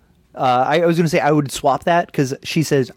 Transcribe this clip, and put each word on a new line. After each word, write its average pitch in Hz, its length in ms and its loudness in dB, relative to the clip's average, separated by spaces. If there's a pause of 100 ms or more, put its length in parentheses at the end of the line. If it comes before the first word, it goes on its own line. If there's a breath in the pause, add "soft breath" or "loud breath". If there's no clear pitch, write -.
(340)
Uh, 127 320 0
I, 151 160 0
I 165 40 2
was 170 100 2
gonna 170 120 2
say 156 120 0
I 147 100 0
would 147 220 0
swap 135 320 -2
that 175 280 0
'cause 135 300 -2
she - 220 -2
says, 135 320 0